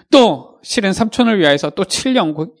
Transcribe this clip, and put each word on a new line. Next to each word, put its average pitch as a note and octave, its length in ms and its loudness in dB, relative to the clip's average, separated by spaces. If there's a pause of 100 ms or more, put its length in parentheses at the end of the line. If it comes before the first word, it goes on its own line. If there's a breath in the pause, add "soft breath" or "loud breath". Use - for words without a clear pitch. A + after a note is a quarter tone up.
(100)
또 G#3 520 2
실은 G3 300 -4
삼촌을 A3+ 460 -2
위하여서 D3 320 2
또 F#3+ 140 -4
칠 - 300 -4
년 D#3+ 200 -2
고-, D#3 260 -8